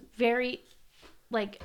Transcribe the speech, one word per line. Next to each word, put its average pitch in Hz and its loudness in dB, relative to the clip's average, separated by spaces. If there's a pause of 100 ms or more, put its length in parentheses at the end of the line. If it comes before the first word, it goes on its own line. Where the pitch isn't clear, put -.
(180)
very, 247 2 (720)
like, 208 -4